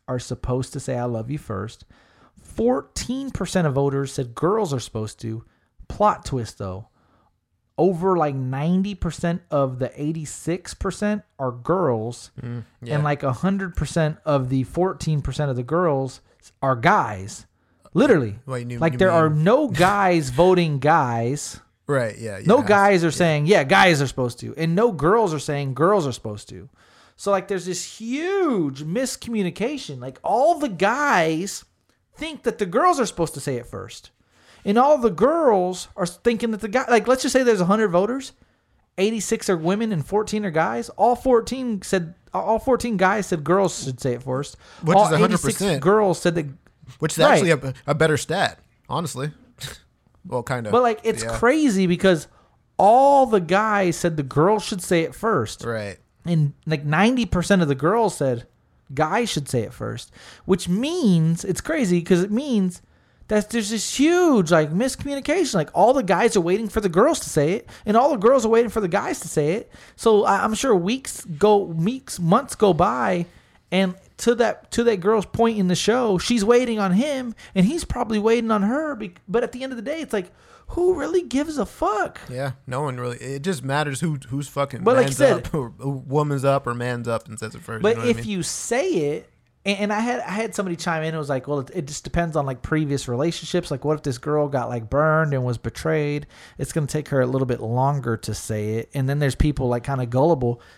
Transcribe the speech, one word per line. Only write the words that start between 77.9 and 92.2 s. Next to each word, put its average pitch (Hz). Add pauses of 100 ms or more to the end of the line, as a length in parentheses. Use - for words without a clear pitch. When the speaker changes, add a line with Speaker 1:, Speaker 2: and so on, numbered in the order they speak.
Speaker 1:
waiting 226
on 208
her. 285
Be-, 208 (160)
but 233
at -
the 247
end 269
of 240
the 233
day, 302
it's -
like, 190 (380)
who 359
really 330
gives 285
a 202
fuck? 392 (100)
Speaker 2:
Yeah, 131 (160)
no 127
one 131
really. 123
It 139
just 151
matters 139
who, 151 (100)
who's 139
fucking 139
Speaker 1:
But 247
like 247
you -
Speaker 2:
man's -
Speaker 1:
said 262
Speaker 2:
up, -
<laughs> -
or, 123 (100)
who 135 (160)
woman's 143
up, 135
or 120
man's 120
up 113
and 110
says 110
it -
first. 113
Speaker 1:
But 202
Speaker 2:
You 233
know 233
what 247
I -
Speaker 1:
if 220
Speaker 2:
mean? 226
Speaker 1:
you 190
say 285 (260)
it, 185 (380)
and, 196
and 208
I 208
had, 247
I -
had 220
somebody 185
chime 160
in. 160
It 160
was 143
like, 131
"Well, 143
it, 127
it 170
just 147
depends 170